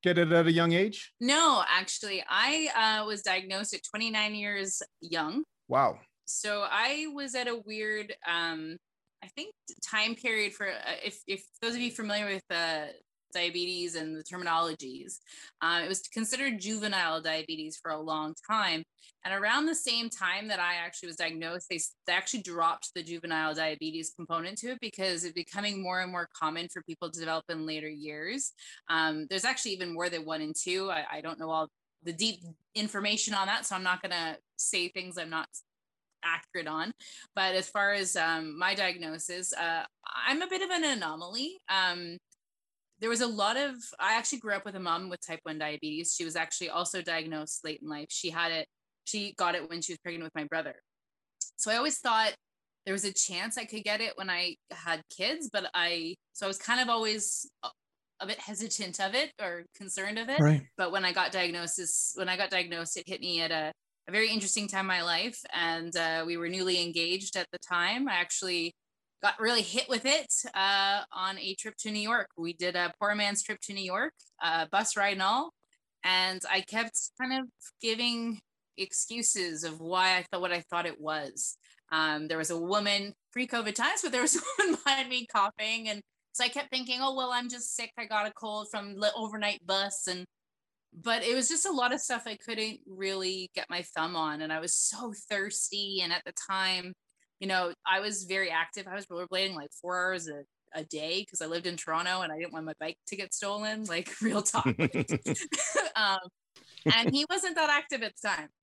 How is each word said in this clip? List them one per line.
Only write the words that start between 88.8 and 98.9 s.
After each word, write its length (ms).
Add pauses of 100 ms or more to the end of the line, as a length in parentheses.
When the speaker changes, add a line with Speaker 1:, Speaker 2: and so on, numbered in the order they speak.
Speaker 2:
the 160
overnight 500
bus." 400
And, 200 (680)
but 300
it 100
was 140
just 180
a 60
lot 220
of 80
stuff 240
I 100
couldn't 500
really 720
get 140
my 140
thumb 340
on. 240
And 100
I 80
was 160
so 380 (160)
thirsty. 760
And 80
at 140
the 80 (160)
time, 420 (520)
you 60
know, 240 (120)
I 140
was 240
very 260
active. 380
I 80